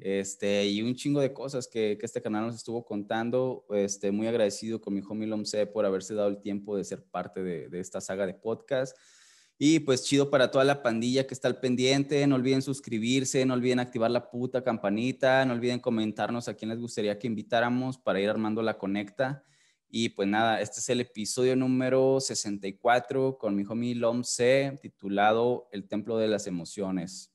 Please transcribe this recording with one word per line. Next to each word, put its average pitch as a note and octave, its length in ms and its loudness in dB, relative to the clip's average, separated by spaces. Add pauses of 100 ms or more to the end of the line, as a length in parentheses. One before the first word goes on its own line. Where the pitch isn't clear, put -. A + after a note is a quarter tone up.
este, G2+ 640 -2
y G2+ 160 0
un B2 140 -2
chingo C#3+ 260 0
de C3 100 2
cosas C3 380 -8
que, G#2+ 280 0
que A#2 80 -10
este A#2 160 -6
canal G#2+ 240 -2
nos A#2 100 -6
estuvo A#2 280 -8
contando. A2+ 880 -2
Este, G2+ 420 0
muy G#2+ 160 0
agradecido A2+ 540 0
con G2+ 120 -4
mi G2 140 0
homie G#2+ 200 -6
Lom G#2+ 180 -4
C G#2 200 0
por G#2 200 0
haberse F#2+ 280 -2
dado G#2 140 2
el G2+ 140 -2
tiempo G2+ 340 -6
de F#2+ 80 -2
ser - 220 -10
parte F2+ 360 -8
de, E2 280 -6
de F2 100 -8
esta F#2 220 -8
saga G2 260 -4
de F2+ 60 -4
podcast. A2+ 640 -4 (640)
Y D#3 220 6
pues C3+ 220 2
chido C#3 280 2
para B2+ 180 4
toda C3+ 160 4
la C#3 160 2
pandilla B2 440 0
que C3+ 80 -10
está B2+ 140 -2
al B2 120 -2
pendiente. C#3 640 2
No C#3 100 6
olviden C3 280 2
suscribirse, C3 840 0
no C3 80 2
olviden B2 260 2
activar A#2 300 0
la A#2+ 200 0
puta B2 340 -4
campanita, B2+ 840 2
no B2+ 80 0
olviden A#2+ 260 0
comentarnos A2 720 -2
a G#2+ 60 -6
quién A2 140 -8
les A2+ 100 -6
gustaría G#2+ 380 -2
que B2 100 -6
invitáramos A#2+ 680 0
para - 220 0
ir G2+ 100 2
armando G#2+ 340 0
la G#2+ 140 0
conecta. G#2 640 -4 (440)
Y A2+ 220 -2
pues G2 180 -2
nada, G#2+ 320 4
este G#2+ 200 -4
es - 100 -6
el B2 120 2
episodio B2+ 540 0
número C3 640 4
sesenta G2+ 480 -4
y G2 60 -6
cuatro C3 640 2
con G#2 180 0
mi G2+ 80 0
homie A#2 300 -4
Lom A#2+ 300 0
C, C#3 580 2
titulado A2 880 2
El G2 160 -10
Templo G#2+ 300 -4
de A2 100 2
las G2+ 200 0
Emociones. F#2 880 -6